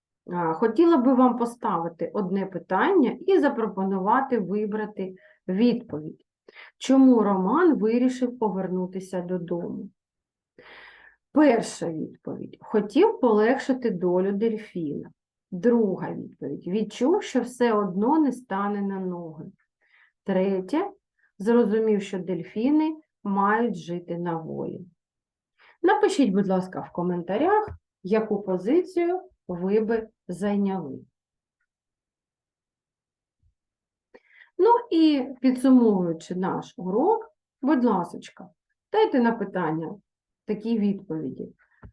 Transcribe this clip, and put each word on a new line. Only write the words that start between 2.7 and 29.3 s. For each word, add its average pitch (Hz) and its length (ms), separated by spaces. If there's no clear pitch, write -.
і 381 120
запропонувати 220 1000
вибрати 202 760
відповідь. 185 800
Чому 262 460
Роман 202 560
вирішив 240 600
повернутися 185 840
додому? 175 680
Перша 226 580
відповідь. - 720
Хотів 285 580
полегшити 240 720
долю 180 400
дельфіна. 202 760
Друга 180 640
відповідь. 143 540
Відчув, 233 560
що - 180
все 233 320
одно 208 460
не 285 120
стане 202 500
на 196 180
ноги. 175 460
Третє. 196 680
Зрозумів, 220 640
що 196 180
дельфіни 254 760
мають 202 520
жити 170 420
на 170 200
волі. 143 440
Напишіть, 359 520
будь 190 140
ласка, 185 320
в - 120
коментарях, 208 800
яку 214 380
позицію 339 800